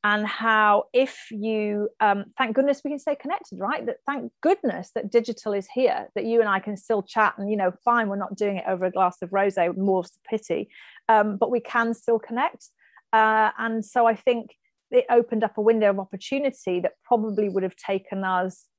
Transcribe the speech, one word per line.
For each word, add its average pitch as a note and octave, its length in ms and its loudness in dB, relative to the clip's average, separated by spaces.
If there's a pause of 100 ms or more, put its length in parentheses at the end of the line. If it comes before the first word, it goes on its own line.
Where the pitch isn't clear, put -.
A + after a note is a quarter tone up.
and G#3 220 0
how G#3+ 640 2
if C4 380 0
you, G#3 580 -2 (120)
um, G3+ 260 2 (120)
thank A3+ 160 -2
goodness C#4 300 0
we C#4 60 -4
can C#4+ 100 -8
stay C#4+ 160 -4
connected, C#4 420 -10
right? G3 260 -6
That A3+ 120 -6 (100)
thank B3 340 -8
goodness B3+ 540 -2
that G#3 160 -6
digital A3+ 420 -2
is G3 220 -4
here, B3 400 0
that G#3+ 100 -4
you A3+ 160 2
and G#3+ 80 2
I F#3+ 120 0
can G#3 160 -8
still G3+ 260 -4
chat G#3+ 340 0
and, G3+ 140 -6
you G#3+ 60 0
know, F#3 160 0 (120)
fine, A#3 240 2
we're G3 80 -4
not G3+ 200 -8
doing G3+ 220 -2
it - 100 -10
over F#3 180 -2
a F3+ 60 -2
glass F3+ 300 0
of F3 80 -10
rosé, G3 460 0
more F#3+ 240 0
of F3+ 60 -10
a - 220 -20
pity, - 420 -6 (380)
um, G#3 280 4
but G#3+ 140 0
we A#3+ 100 0
can A#3 340 -2
still A3+ 240 0
connect. A#3+ 500 -6 (440)
Uh, A3 460 4
and A3+ 260 -4
so A#3 220 2
I A3+ 80 4
think A#3 400 -2 (360)
it B3 200 4
opened A#3 320 2
up G#3+ 160 -4
a G#3+ 40 -2
window G#3+ 280 4
of G3 80 -2
opportunity G3 840 -4
that F3+ 120 -2 (120)
probably G#3+ 440 0
would F#3 160 -2
have F#3 120 -6
taken G3 460 -6
us F#3 440 -4 (120)